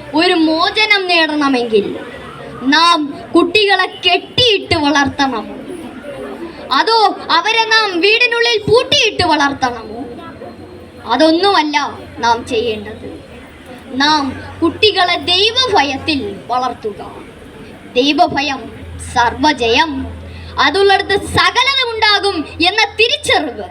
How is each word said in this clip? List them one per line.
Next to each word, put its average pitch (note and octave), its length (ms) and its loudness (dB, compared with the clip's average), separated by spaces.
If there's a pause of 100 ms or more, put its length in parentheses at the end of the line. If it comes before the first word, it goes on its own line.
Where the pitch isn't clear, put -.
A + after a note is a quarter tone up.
(140)
ഒരു F4+ 200 4
മോചനം F#4 720 2
നേടണമെങ്കിൽ C#4 920 2 (680)
നാം D4+ 520 2 (200)
കുട്ടികളെ F#4+ 520 4
കെട്ടിയിട്ട് G4 880 0
വളർത്തണമോ, C#4 840 0 (1160)
അതോ G4+ 420 4 (140)
അവരെ G#4+ 340 2
നാം G#4+ 360 2
വീടിനുള്ളിൽ A#4 680 4
പൂട്ടിയിട്ട് A#4 560 2
വളർത്തണമോ? B3+ 760 -2 (1080)
അതൊന്നുമല്ല D#4 840 2 (200)
നാം A#3 280 0
ചെയ്യേണ്ടത്. A3 720 -6 (760)
നാം C#4 480 0 (200)
കുട്ടികളെ F4+ 540 2
ദൈവഭയത്തിൽ D#4 1200 0 (100)
വളർത്തുക. A#3+ 680 -6 (840)
ദൈവഭയം C#4 800 2 (420)
സർവജയം, B3+ 920 2 (520)
അതുള്ളിടത്ത് G4 680 2
സകലതും A#4+ 680 0
ഉണ്ടാകും G4+ 580 0
എന്ന G4+ 480 2
തിരിച്ചറിവ് F#4+ 720 0